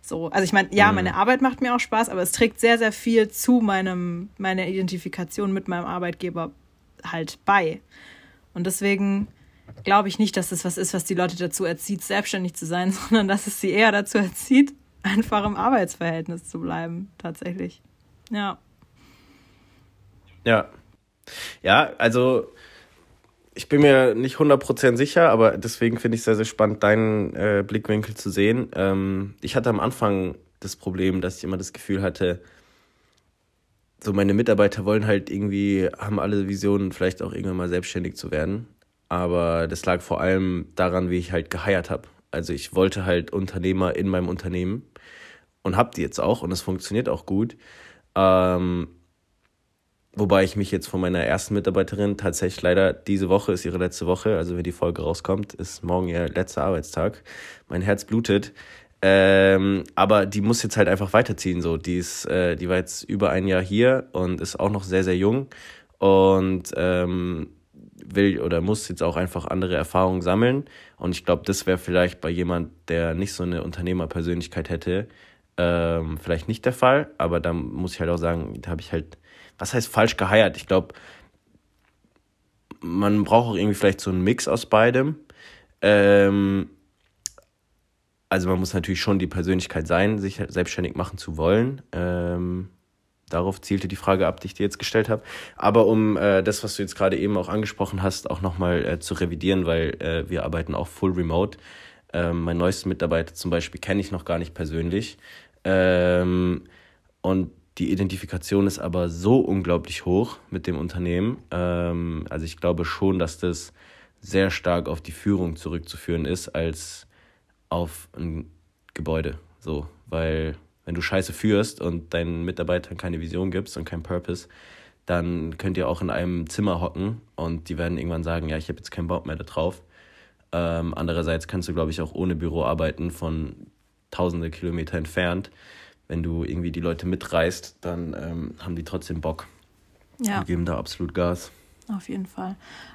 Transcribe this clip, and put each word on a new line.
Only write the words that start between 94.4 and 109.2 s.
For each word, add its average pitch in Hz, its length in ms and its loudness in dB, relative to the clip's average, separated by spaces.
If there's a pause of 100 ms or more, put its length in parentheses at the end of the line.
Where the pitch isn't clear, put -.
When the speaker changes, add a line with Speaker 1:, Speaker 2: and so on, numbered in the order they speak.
Speaker 2:
ich - 60 -12
dir 101 100 -4
jetzt 98 160 -4
gestellt 110 300 0
hab. 107 160 -2 (320)
Aber 107 280 6
um, 110 320 4
äh, 95 240 4
das, 101 220 -2
was 104 140 -6
du 101 40 -4
jetzt 95 140 -6
gerade 95 220 2
eben 101 200 0
auch 90 120 -4
angesprochen 101 520 -4
hast, - 280 -4
auch 82 120 -4
noch 87 160 -2
mal, 90 280 0
äh, 82 140 -2
zu - 160 -6
revidieren, 87 500 0
weil, 82 360 -2
äh, 82 280 -4
wir 87 160 -4
arbeiten 80 300 -4
auch 82 120 -4
full 95 240 -2
remote. 90 460 0 (560)
Ähm, 85 280 -2
meinen 85 160 -2
neuesten 92 320 0
Mitarbeiter 82 440 -2
zum - 180 -6
Beispiel - 300 -4
kenn - 180 -2
ich 95 120 -6
noch 85 140 -8
gar 85 140 -2
nicht 80 140 -8
persönlich. 85 640 -4 (480)
Ähm, 90 1000 2 (580)
und 92 300 0 (260)
die - 140 -2
Identifikation 95 760 0
ist 95 120 -2
aber 87 300 -2
so 98 300 4